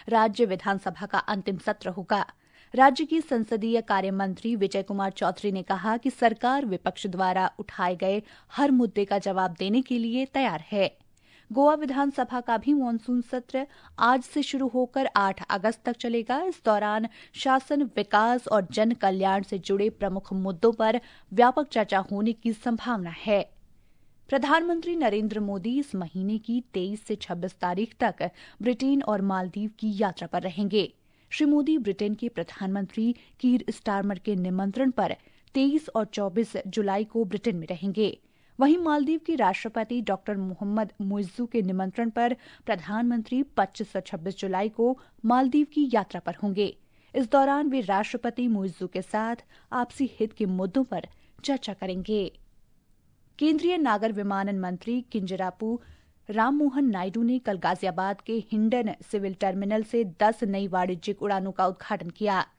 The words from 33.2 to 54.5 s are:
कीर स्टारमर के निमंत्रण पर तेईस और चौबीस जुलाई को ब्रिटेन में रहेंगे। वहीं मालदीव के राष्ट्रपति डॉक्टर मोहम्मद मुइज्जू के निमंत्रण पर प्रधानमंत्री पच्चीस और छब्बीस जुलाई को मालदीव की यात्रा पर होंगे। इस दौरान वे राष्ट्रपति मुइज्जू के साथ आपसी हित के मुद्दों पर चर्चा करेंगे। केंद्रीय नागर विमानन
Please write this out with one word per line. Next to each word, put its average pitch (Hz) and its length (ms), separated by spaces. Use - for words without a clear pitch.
कीर 254 300
स्टारमर 202 480
के 208 180
निमंत्रण 190 540
पर 190 260
तेईस 277 400
और 220 100
चौबीस 202 480
जुलाई 196 380
को 226 200
ब्रिटेन 185 320
में 160 100
रहेंगे। 190 520
वहीं 294 180
मालदीव 311 480
के 330 80
राष्ट्रपति 226 680
डॉक्टर 202 360
मोहम्मद 202 640
मुइज्जू 202 460
के 233 160
निमंत्रण 190 480
पर 240 260
प्रधानमंत्री 226 760
पच्चीस 202 540
और 190 100
छब्बीस 185 320
जुलाई 190 300
को 233 300
मालदीव 262 480
की 294 220
यात्रा 190 260
पर 175 220
होंगे। 202 340
इस 247 160
दौरान 277 380
वे 262 120
राष्ट्रपति 226 680
मुइज्जू 190 380
के 185 160
साथ 214 340
आपसी 247 380
हित 220 120
के 214 140
मुद्दों 185 380
पर 185 220
चर्चा 262 280
करेंगे। 190 600
केंद्रीय 320 380
नागर 220 360
विमानन 202 460